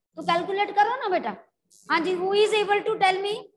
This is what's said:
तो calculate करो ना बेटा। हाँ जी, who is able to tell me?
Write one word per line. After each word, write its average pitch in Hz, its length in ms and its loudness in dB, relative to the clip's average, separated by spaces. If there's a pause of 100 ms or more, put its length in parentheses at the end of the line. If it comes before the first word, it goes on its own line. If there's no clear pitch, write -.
(180)
तो 320 60 -10
calculate 381 520 0
करो 427 200 4
ना 508 140 -4
बेटा। 226 260 -2 (540)
हाँ 320 100 2
जी, 339 140 -2
who 370 220 -2
is 415 180 4
able 403 280 2
to 440 140 -2
tell 381 260 2
me? 403 120 -4 (240)